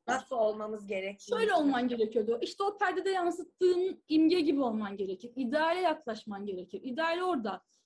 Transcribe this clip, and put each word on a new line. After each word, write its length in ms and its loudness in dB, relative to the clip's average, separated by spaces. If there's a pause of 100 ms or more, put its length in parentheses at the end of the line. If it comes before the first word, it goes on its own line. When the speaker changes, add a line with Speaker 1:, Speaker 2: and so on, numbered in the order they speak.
Speaker 1:
var. 60 2
Speaker 2:
nasıl 220 -4
olmamız 500 -2
gerektiğini 520 -4
Speaker 1:
Şöyle 160 2
olman 340 4
gerekiyordu. 540 0
İşte 220 -4
o 140 -2
perdede 320 0
yansıttığın 960 0
imge 320 6
gibi 220 2
olman 340 -2
gerekir. 400 -6
İdeale 440 0
yaklaşman 680 -2
gerekir. 380 -8
İdeale 400 -2
orada. 380 -2 (240)